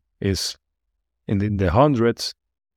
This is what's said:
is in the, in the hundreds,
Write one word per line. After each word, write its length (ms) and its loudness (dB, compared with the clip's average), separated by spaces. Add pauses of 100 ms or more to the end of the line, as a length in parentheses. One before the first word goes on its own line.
(200)
is 360 -2 (720)
in 80 0
the, 100 0
in 120 -2
the 120 0
hundreds, 640 2 (420)